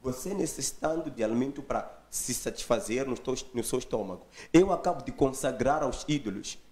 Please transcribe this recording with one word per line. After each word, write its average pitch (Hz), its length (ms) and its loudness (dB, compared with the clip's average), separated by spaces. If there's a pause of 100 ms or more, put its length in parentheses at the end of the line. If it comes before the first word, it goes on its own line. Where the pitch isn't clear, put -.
você 131 320 -4
necessitando 160 760 -2
de 113 140 -2
alimento 123 400 0
para - 280 -4 (200)
se - 220 -4
satisfazer 117 720 0
no, 123 100 -2
teu, - 160 -4 (200)
no 117 100 0
seu 127 160 0
estômago, 101 420 -4 (320)
eu 185 180 10
acabo 175 320 0
de - 80 -8
consagrar 131 720 2
aos 135 260 -2
ídolos 104 520 -2 (120)